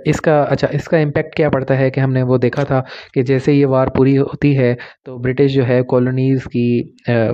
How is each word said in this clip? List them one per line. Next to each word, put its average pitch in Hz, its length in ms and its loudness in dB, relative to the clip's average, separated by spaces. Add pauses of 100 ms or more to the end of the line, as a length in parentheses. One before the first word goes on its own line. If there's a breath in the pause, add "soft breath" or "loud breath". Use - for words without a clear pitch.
इसका, 147 360 2
अच्छा, 135 300 -2
इसका 156 260 -2
इम्पैक्ट 151 360 -4
क्या 151 140 0
पड़ता 135 260 0
है 131 160 0
कि 135 100 -2
हमने 131 220 0
वो 127 140 2
देखा 123 260 0
था 131 220 -2 (280 loud breath)
कि 135 100 0
जैसे 131 300 0
ये 139 120 4
वार 131 240 2
पूरी 135 260 2
होती 139 380 0
है, 123 240 0 (280 loud breath)
तो 127 140 -14
ब्रिटिश 131 320 0
जो 135 120 2
है 123 200 2
कॉलोनीज 127 640 0
की, 120 500 -2 (140)
अ, - 20 2 (220)